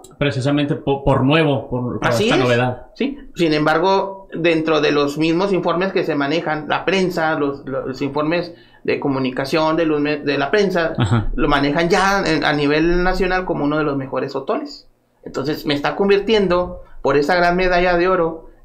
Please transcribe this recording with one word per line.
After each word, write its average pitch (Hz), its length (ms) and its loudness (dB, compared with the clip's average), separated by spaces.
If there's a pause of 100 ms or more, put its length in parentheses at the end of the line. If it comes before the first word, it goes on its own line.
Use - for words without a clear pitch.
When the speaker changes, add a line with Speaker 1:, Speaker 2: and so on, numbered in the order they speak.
(200)
Speaker 1:
Precisamente 143 560 0
po-, - 280 -2
por 127 200 4
nuevo, 143 460 2
por, 123 300 -4
por 151 80 -2
Speaker 2:
Así 202 180 2
Speaker 1:
esta 240 100 2
Speaker 2:
es. - 80 2
Speaker 1:
novedad. 123 500 0
Speaker 2:
Sí. 269 240 -4 (180)
Sin 165 180 2
embargo, 160 800 2
dentro 160 480 2
de 147 100 2
los 143 260 0
mismos 165 360 2
informes 175 380 0
que 175 120 0
se 156 100 -2
manejan, 151 540 -2
la 139 180 -2
prensa, 170 540 0
los, 139 260 -4
los 131 360 -6
informes 160 520 -2 (300)
de - 160 -2
comunicación 139 800 -2
de 165 80 2
los 151 160 0
me-, 147 160 0
de 143 200 -2
la 139 140 -2
prensa, 185 460 0
Speaker 1:
Ajá. 117 380 0
Speaker 2:
lo 151 120 0
manejan 147 420 2
ya 196 360 2
en, 151 180 0
a 147 80 0
nivel 156 520 2
nacional 185 420 0
como 151 180 -4
uno 147 140 0
de 156 80 0
los 139 120 -2
mejores 131 360 -6
sotoles. 269 540 -6 (360)
Entonces, - 420 -6
me 147 80 0
está 143 240 -2
convirtiendo 196 840 2 (200)
por 139 160 2
esa 147 180 2
gran 175 220 2
medalla 180 400 2
de 175 100 2
oro 170 420 -2 (160)